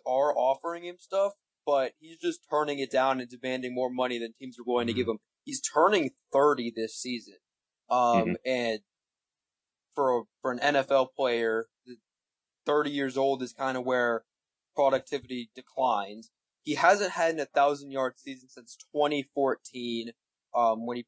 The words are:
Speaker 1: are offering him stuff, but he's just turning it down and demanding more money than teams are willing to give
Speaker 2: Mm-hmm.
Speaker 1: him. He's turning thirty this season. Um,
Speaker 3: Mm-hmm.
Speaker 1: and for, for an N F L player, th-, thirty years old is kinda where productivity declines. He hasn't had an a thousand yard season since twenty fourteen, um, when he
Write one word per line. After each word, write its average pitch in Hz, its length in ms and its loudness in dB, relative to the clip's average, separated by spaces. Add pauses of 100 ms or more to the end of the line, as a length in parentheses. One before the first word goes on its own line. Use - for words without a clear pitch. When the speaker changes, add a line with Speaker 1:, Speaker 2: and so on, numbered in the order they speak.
Speaker 1:
are 135 320 2
offering 135 480 -2
him 175 140 -12
stuff, 196 340 -2 (320)
but 135 340 0
he's 160 180 -20
just 170 320 -4
turning 151 300 0
it 135 120 -4
down 131 280 2
and 123 100 -10
demanding 127 440 -6
more 127 160 -2
money 127 300 -2
than 113 200 -8
teams 127 200 -16
are 120 60 -16
willing 120 220 0
to 117 60 -2
give 120 120 -2
Speaker 2:
Mm-hmm. 113 80 -2
Speaker 1:
him. 107 60 -12 (240)
He's - 180 -8
turning 170 500 2 (220)
thirty 135 420 4
this 110 200 -6
season. 107 420 -10 (520)
Um, 120 80 2 (200)
Speaker 3:
Mm-hmm. 90 160 2 (120)
Speaker 1:
and 120 340 -2 (1160)
for, 127 300 2 (160)
for 131 100 -2
an 123 80 -4
N 143 160 2
F 135 160 2
L 135 160 4
player, 117 580 0 (200)
th-, 123 120 -20 (680)
thirty 147 260 2
years 139 260 -2
old 135 240 0
is 123 120 -8
kinda 131 280 -4
where 123 420 0 (520)
productivity 131 800 0
declines. 110 760 -2 (340)
He 147 120 -2
hasn't 190 380 4
had 165 220 0
an 160 40 -6
a 139 60 -2
thousand 143 460 0
yard 131 260 -2
season 131 320 -16
since - 280 -20 (140)
twenty 147 420 0
fourteen, 120 760 -4 (420)
um, 113 320 2
when 123 120 -6
he 120 100 -10